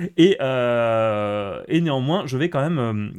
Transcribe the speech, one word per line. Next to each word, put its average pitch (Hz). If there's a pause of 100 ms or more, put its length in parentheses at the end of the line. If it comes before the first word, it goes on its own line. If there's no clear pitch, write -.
(160)
Et, 180
euh, 113
et 160
néanmoins, 147
je 127
vais 156
quand 147
même, 156
euh, 110 (100)